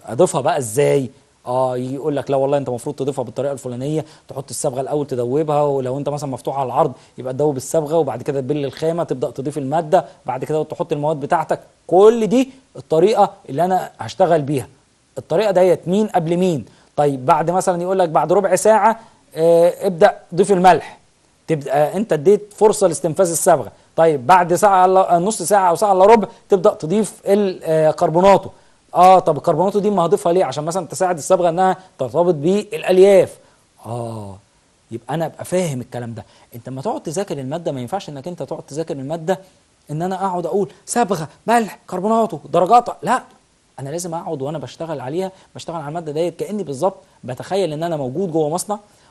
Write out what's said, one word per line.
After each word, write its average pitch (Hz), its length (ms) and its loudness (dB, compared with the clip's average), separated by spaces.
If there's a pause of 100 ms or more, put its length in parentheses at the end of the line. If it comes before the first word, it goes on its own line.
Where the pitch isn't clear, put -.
أضيفها 143 340 0
بقى 156 180 -2
إزاي؟ 135 520 0 (360)
آه، 127 300 -2
يجي 127 180 -6
يقول 143 220 -4
لك: 135 140 -6
"لا 139 60 0
والله 139 220 0
أنت 131 100 -4
المفروض 123 280 -8
تضيفها 135 280 -4
بالطريقة 131 280 -6
الفلانية، 135 520 -6 (240)
تحط - 220 -12
الصبغة 131 300 -6
الأول 139 260 -4
تدوبها، 143 560 -2
ولو 139 360 -2
أنت 143 100 -6
مثلا 143 220 -6
مفتوح 135 280 -8
على 135 80 -2
العرض 135 260 0 (260)
يبقى 127 140 -8
تدوب 143 240 0
الصبغة، 151 420 -2
وبعد 127 240 -2
كده 139 180 -4
تبل 139 240 -4
الخامة، 160 400 -4
تبدأ 139 260 -4
تضيف 143 280 -8
المادة، 156 460 0 (220)
بعد 135 180 -6
كده 151 180 -2
تحط 165 300 -6
المواد 147 280 -2
بتاعتك." 156 400 -2 (260)
كل 220 400 6
دي 247 240 2 (260)
الطريقة 190 560 2 (160)
اللي 143 160 -2
أنا 185 340 -2
هشتغل 160 440 0
بيها. 135 260 -4 (500)
الطريقة 190 320 -2
ديت 180 380 2
مين 208 180 2
قبل 170 300 -2
مين؟ 175 280 0 (320)
طيب 139 300 0
بعد 160 240 2
مثلا 175 320 0
يقول 190 160 -2
لك 180 100 2
بعد 156 240 0
ربع 190 240 2
ساعة، 214 440 2 (360)
آه، 170 500 4
ابدأ 190 320 2 (160)
ضيف 190 180 2
الملح، 180 460 4 (480)
تبقى 147 500 0
أنت 208 160 -2
اديت 170 440 2
فرصة 202 300 4
لاستنفاذ 170 440 0
الصبغة. 151 420 0 (240)
طيب 151 300 2
بعد 180 280 4
ساعة 185 320 4
إلا، 185 320 4
نص 190 240 -2
ساعة 190 280 2
أو 170 60 2
ساعة 202 160 2
إلا 185 120 6
ربع 214 240 6 (200)
تبدأ 196 260 4
تضيف 185 380 -2 (140)
ال-، 202 380 0
آه، 156 260 2
كربوناتو. 175 580 4 (460)
آه، 180 240 8
طب 170 180 2
الكربوناتو 175 420 0
دي 202 120 0
ما 185 160 2
هضيفها 175 260 0
ليه؟ 185 120 2
عشان 135 200 -6
مثلا 170 220 -6
تساعد 180 300 -2
الصبغة 175 320 2
إنها 185 280 2 (220)
ترتبط 156 360 0
بالألياف. 185 1040 2 (480)
آه، 110 500 -10 (540)
يبقى 117 240 -10
أنا 160 120 -4
أبقى - 180 -14
فاهم 170 360 -4
الكلام 117 340 -10
ده. 107 100 -14 (300)
أنت 120 140 -16
لما 131 140 -10
تقعد 269 200 -6
تذاكر 175 360 -6
المادة 151 340 -6
ما 135 80 -8
ينفعش 151 280 -8
إنك 143 200 -14
أنت 175 140 -12
تقعد 147 200 -10
تذاكر 160 320 -8
المادة 160 440 -6 (520)
إن 151 120 -6
أنا 190 240 -4
أقعد 180 200 -4
أقول: 190 240 -2 (160)
"صبغة، 185 420 -2 (180)
ملح، 226 400 0
كربوناتو، 208 520 -2 (140)
درجات." 185 360 4 (140)
لا، 240 200 -2 (580)
أنا 135 80 -10
لازم 170 260 -8
أقعد 165 280 -8
وأنا 151 160 -6
بشتغل 147 420 -10
عليها، 175 320 -6 (220)
بشتغل 160 220 -12
على 143 120 -8
المادة 156 240 -8
ديت 165 280 -4
كأني 190 220 -6
بالظبط 147 340 -2 (280)
بتخيل 156 480 -4
إن 147 100 -8
أنا 170 140 -4
موجود 147 360 -6
جوه 156 160 0
مصنع، 180 300 -6 (320)